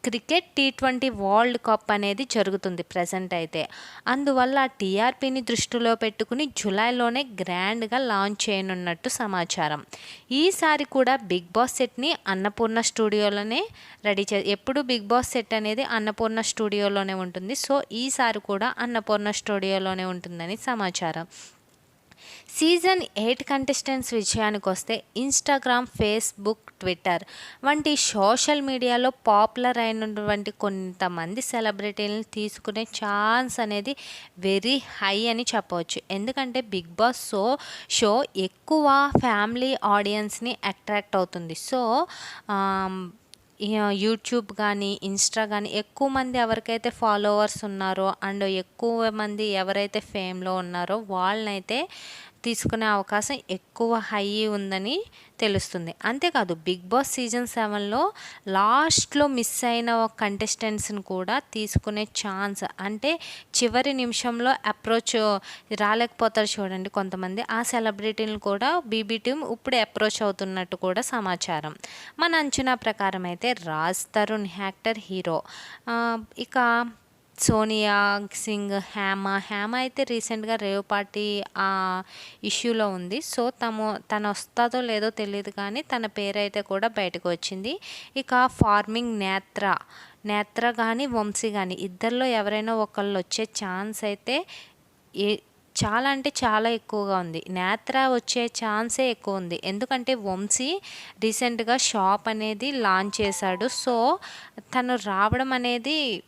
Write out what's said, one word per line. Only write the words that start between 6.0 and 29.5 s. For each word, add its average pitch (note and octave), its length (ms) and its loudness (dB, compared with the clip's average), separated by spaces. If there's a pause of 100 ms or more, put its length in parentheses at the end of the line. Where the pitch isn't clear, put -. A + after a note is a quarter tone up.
జూలైలోనే A#3 680 2 (180)
గ్రాండ్గా G3+ 560 -2
లాంచ్ G#3 520 0
చేయనున్నట్టు F#3+ 600 -2
సమాచారం. F3 760 -2 (460)
ఈసారి D4+ 520 4
కూడా C4 320 4
బిగ్ F3+ 400 -4
బాస్ B3 200 4
సెట్ని C4 400 0 (120)
అన్నపూర్ణ G#3 540 0
స్టూడియోలోనే G#3+ 840 2 (380)
రెడీ G3+ 280 2
చే-, G3 220 2
ఎప్పుడు C4+ 260 -2
బిగ్ B3 240 -2
బాస్ A#3+ 240 2
సెట్ A#3 240 -2
అనేది G#3+ 300 0
అన్నపూర్ణ A3 580 0
స్టూడియోలోనే G3+ 720 0
ఉంటుంది. F#3 400 -6
So C#4 280 2 (100)
ఈసారి A#3 480 0
కూడా G3+ 380 -2
అన్నపూర్ణ G#3+ 540 0
స్టూడియోలోనే F#3+ 720 -2
ఉంటుందని F3 520 -6
సమాచారం. F3+ 680 -2 (1300)
సీజన్ F4 440 4 (160)
ఎయిట్ A3+ 260 0
కంటెస్టెంట్స్ C4+ 680 0
విషయానికి G#3 560 0
వస్తే G3+ 340 -4 (140)
Instagram, B3+ 680 2 (160)
Facebook, G#3+ 640 0 (220)
Twitter F3+ 420 0 (400)
వంటి D4 300 4
సోషల్ B3 680 4
మీడియాలో B3+ 480 2
పాపులర్ A#3+ 680 4